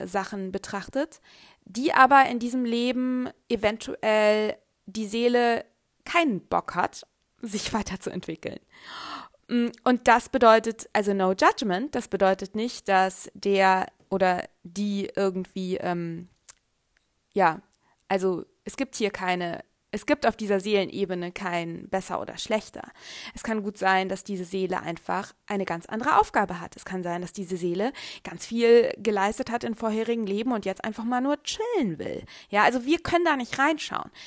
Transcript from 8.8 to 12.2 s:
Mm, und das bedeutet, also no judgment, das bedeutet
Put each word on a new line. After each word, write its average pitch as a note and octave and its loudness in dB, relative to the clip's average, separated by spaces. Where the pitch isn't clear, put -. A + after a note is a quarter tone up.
Mm, A#3+ 2
und B3 2
das A#3 6
bedeutet, A3+ 4
also G3+ 2
no F#3+ 2
judgment, A#3+ 2
das B3 -4
bedeutet F#3+ 0